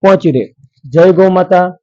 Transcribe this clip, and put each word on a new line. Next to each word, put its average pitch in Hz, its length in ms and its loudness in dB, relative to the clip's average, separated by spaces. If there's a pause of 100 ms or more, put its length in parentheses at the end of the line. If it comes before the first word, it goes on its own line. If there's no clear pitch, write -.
પહોંચી 185 340 0
રહે. 113 80 -4 (400)
જય 165 280 2
ગૌ 190 180 0
માતા 180 360 0 (160)